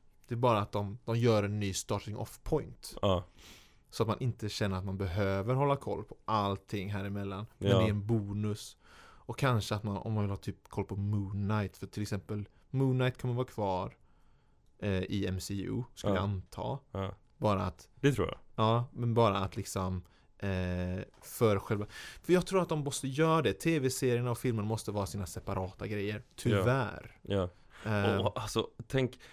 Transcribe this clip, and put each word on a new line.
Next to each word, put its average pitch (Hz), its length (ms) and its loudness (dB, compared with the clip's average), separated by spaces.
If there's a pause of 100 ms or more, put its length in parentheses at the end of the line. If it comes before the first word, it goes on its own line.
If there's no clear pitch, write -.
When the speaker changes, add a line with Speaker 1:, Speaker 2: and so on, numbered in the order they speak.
(280)
Speaker 1:
Det 120 80 -6
är 117 40 -4
bara 120 200 6
att 101 120 -2
de, 104 340 -4
de 113 120 0
gör 113 260 6
en 104 160 -2
ny 98 140 -2
starting - 440 -4
off - 260 -10
point. - 580 -4
Speaker 2:
Ja. 92 220 4 (680)
Speaker 1:
Så - 140 -2
att 107 60 2
man 107 100 0
inte 117 300 -2
känner 98 280 0
att 92 80 -6
man 98 120 -4
behöver 98 560 0
hålla 139 220 2
koll 101 280 -4
på - 220 -14
allting 101 680 0
här 101 120 -4
emellan. 101 400 -6 (120)
Men 98 140 4
Speaker 2:
Ja. 95 60 8
Speaker 1:
det 92 80 8
är 110 40 6
en 101 180 0
bonus. 104 680 -2 (220)
Och - 380 -14
kanske 117 380 2
att 101 80 -4
man, 101 140 -2
om 110 160 -4
man 107 100 2
vill 101 60 0
ha 98 80 -4
typ - 320 -10
koll 98 160 -2
på - 100 -6
Moon 101 360 0
Knight, 101 460 -2
för 101 100 -10
till - 140 -8
exempel 104 480 -6 (200)
Moon 131 300 2
Knight 127 220 0
kommer 123 120 -2
vara 123 140 0
kvar, 98 500 -2 (840)
eh, 95 240 0
i 98 240 -2
M 90 120 -2
C - 140 -6
U, 101 300 -2 (120)
skulle - 180 0
Speaker 2:
Ja. 95 40 2
Speaker 1:
jag 95 60 2
anta. 101 540 -4 (140)
Speaker 2:
Ja. 95 200 -4 (260)
Speaker 1:
Bara 98 260 2
att - 240 -6 (140)
Speaker 2:
Det 143 100 6
tror 101 160 0
jag. - 100 -8 (180)
Speaker 1:
Ja, 113 380 4
men 120 200 -2
bara 107 240 6
att 95 180 -2
liksom, 92 480 -4 (340)
eh, 92 640 -2 (180)
för 104 380 2
själva... 104 260 -4 (380)
För 165 100 2
jag 180 120 4
tror 190 160 2
att 165 80 -2
de 160 100 0
måste 143 280 -4
göra 160 340 4
det. 196 120 4
T 165 260 0
V-serierna 123 520 2
och 117 60 -2
filmen 113 280 0
måste 110 260 -4
vara 101 140 -2
sina 101 200 -6
separata 98 600 -6
grejer. 104 280 -2
Speaker 2:
Ja. 113 80 -10 (120)
Speaker 1:
Tyvärr. 117 840 0
Speaker 2:
Ja. 95 280 0 (360)
Speaker 1:
Eh. 107 320 2
Speaker 2:
Och, - 240 0
alltså, 107 260 -2 (200)
tänk 131 320 0 (140)